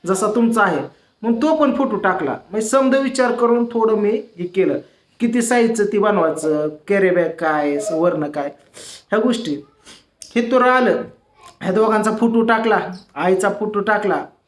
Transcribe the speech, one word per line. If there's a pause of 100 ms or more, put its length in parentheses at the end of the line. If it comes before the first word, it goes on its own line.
जसा
तुमचा
आहे, (420)
मग
तो
पण
फोटो
टाकला. (120)
म्हणजे
समजा
विचार
करून
थोडं
मी (160)
हे
केलं, (420)
किती
साईजचं
ती
बनवायचं, (200)
कॅरी
बॅग (100)
काय, (140)
वरनं
काय, (600)
ह्या
गोष्टी. (680)
हे
तर
आलं, (580)
ह्या
दोघांचा
फोटो
टाकला, (340)
आईचा (100)
फोटो
टाकला (220)